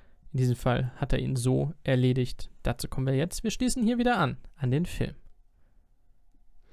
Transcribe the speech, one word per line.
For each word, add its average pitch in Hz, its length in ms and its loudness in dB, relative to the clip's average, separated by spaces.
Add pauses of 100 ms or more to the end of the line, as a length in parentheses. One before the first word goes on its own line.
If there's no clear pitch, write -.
(320)
In 143 60 0
diesem 123 180 4
Fall 127 400 0
hat 135 180 2
er 131 40 4
ihn 131 180 -2
so 131 360 2 (120)
erledigt. 127 640 2 (120)
Dazu - 240 -2
kommen 131 200 -4
wir 135 80 0
jetzt. 143 300 -2
Wir 220 60 -2
schließen 247 320 -2
hier 233 160 2
wieder 240 200 2
an, 135 180 0 (200)
an 127 140 -2
den 156 160 2
Film. - 280 -2 (1600)